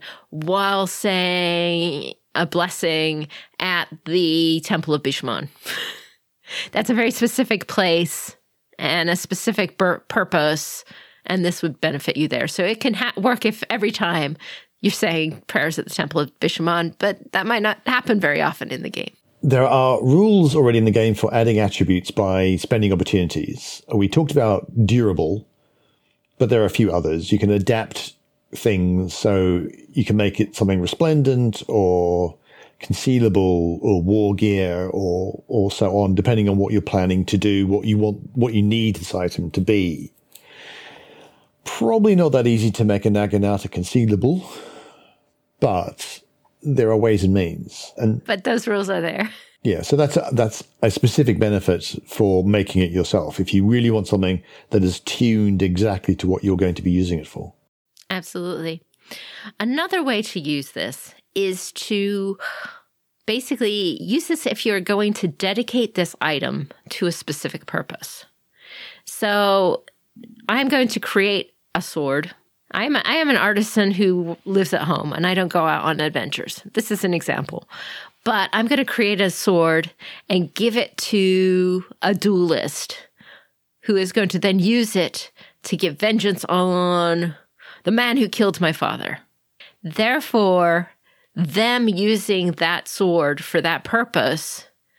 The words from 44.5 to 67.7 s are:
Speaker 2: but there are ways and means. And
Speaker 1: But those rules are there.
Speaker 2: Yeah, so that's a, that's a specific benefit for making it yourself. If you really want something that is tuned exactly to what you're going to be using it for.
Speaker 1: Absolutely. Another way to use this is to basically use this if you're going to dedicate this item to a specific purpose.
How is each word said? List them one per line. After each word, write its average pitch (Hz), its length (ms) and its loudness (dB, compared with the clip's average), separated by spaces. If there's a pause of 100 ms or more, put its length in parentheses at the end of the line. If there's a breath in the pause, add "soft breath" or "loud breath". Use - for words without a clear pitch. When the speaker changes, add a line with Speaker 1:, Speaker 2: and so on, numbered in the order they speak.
Speaker 2:
but 92 600 -4 (420)
there 127 280 2
are 110 60 4
ways 107 280 4
and 95 80 6
means. 87 640 -4
And 113 280 0
Speaker 1:
But 190 200 -4
those 240 220 0
rules 202 240 -2
are 180 100 -2
there. 170 300 -6 (320 loud breath)
Speaker 2:
Yeah, 85 200 0
so - 120 0
that's 143 220 2
a, - 160 -2
that's 117 320 -2 (180)
a 117 80 4
specific 117 480 2
benefit 98 560 0 (100)
for 95 380 2
making 95 400 2
it 87 80 0
yourself. 85 480 -2
If 98 160 -2
you 98 100 4
really 117 280 2
want 107 160 0
something 92 340 0 (280 loud breath)
that 101 120 4
is 92 160 0
tuned 107 640 2
exactly 95 540 0
to - 100 -4
what 92 160 0
you're 95 140 2
going 90 180 2
to - 80 -10
be 90 80 0
using 87 300 0
it 78 80 -16
for. 82 260 -14 (560)
Speaker 1:
Absolutely. 175 720 -8 (760 loud breath)
Another 320 420 0
way 247 180 0
to 196 200 -6
use 143 320 -6
this - 420 -10 (200)
is 190 380 -4
to 196 640 -4 (880 loud breath)
basically 214 760 -4
use 233 260 -2
this 320 180 -4
if - 200 -4
you're 202 140 0
going 208 340 0
to 190 140 -4
dedicate 220 640 -2
this 175 260 -2
item 143 480 -2 (220)
to - 160 -4
a 170 60 0
specific - 540 -10
purpose. - 580 -10 (800 loud breath)